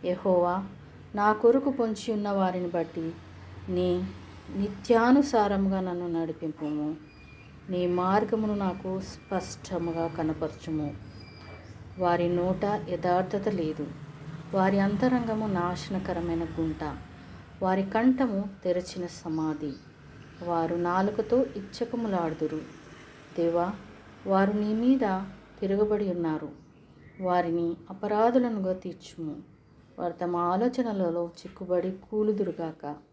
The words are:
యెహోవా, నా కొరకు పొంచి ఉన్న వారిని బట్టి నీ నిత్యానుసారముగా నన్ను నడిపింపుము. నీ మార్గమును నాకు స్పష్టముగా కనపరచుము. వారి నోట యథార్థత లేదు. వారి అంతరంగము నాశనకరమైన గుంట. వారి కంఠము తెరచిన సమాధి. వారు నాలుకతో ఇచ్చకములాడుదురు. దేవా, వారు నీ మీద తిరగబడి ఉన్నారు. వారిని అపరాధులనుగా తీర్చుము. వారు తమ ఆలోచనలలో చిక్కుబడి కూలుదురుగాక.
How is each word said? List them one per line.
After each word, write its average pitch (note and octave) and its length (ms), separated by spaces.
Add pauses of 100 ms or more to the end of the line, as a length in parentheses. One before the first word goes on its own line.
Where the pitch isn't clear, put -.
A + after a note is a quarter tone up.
యెహోవా, F3+ 600 (500)
నా G#3 180
కొరకు B3 380
పొంచి A3+ 420
ఉన్న G#3 180
వారిని F#3 380
బట్టి E3 440 (560)
నీ F3+ 360 (520)
నిత్యానుసారముగా G#3 1200
నన్ను F3 280
నడిపింపుము. D#3 880 (760)
నీ F3+ 160
మార్గమును G#3 680
నాకు F#3+ 460
స్పష్టముగా E3+ 1080
కనపరచుము. D#3 840 (1040)
వారి F3 300
నోట F3+ 360
యథార్థత F#3 840
లేదు. D#3 380 (680)
వారి G3 260
అంతరంగము A3 680
నాశనకరమైన F3 960
గుంట. D#3+ 500 (680)
వారి F#3+ 200
కంఠము A3+ 640 (160)
తెరచిన F3+ 420
సమాధి. D#3 680 (680)
వారు E3+ 340
నాలుకతో G3 680
ఇచ్చకములాడుదురు. F#3 1160 (800)
దేవా, E3+ 340 (540)
వారు G3 260
నీ G#3+ 220
మీద A3+ 480 (380)
తిరగబడి G3+ 500
ఉన్నారు. D#3+ 380 (720)
వారిని E3+ 560 (140)
అపరాధులనుగా G#3+ 840
తీర్చుము. E3+ 640 (600)
వారు F3 140
తమ F3 240
ఆలోచనలలో F#3+ 880
చిక్కుబడి F3+ 640
కూలుదురుగాక. F3+ 1040 (160)